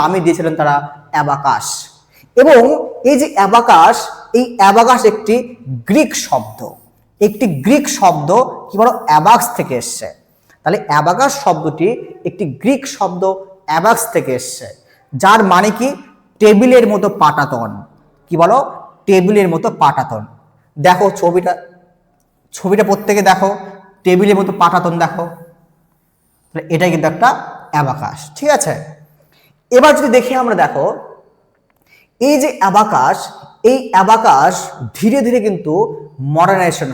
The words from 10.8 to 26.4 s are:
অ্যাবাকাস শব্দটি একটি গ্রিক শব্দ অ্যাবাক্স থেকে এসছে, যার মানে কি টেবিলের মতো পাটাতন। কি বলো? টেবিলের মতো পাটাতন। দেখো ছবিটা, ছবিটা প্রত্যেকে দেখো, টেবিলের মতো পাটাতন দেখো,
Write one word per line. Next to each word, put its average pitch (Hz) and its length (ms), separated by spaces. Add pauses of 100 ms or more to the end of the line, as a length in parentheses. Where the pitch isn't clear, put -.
অ্যাবাকাস 180 440 (120)
শব্দটি 160 440 (400)
একটি - 160 (180)
গ্রিক 262 200 (140)
শব্দ 180 260 (460)
অ্যাবাক্স 185 340 (120)
থেকে 139 260
এসছে, - 260 (460)
যার 196 280 (120)
মানে 190 260
কি 247 100 (520)
টেবিলের 226 520
মতো 202 160 (140)
পাটাতন। 135 480 (580)
কি 170 140
বলো? 202 160 (480)
টেবিলের 190 460
মতো 165 160 (120)
পাটাতন। 131 420 (540)
দেখো 180 300 (140)
ছবিটা, 180 320 (1000)
ছবিটা 196 340
প্রত্যেকে 202 420
দেখো, 196 200 (540)
টেবিলের 190 360
মতো 190 200
পাটাতন 175 340 (100)
দেখো, 170 200 (1200)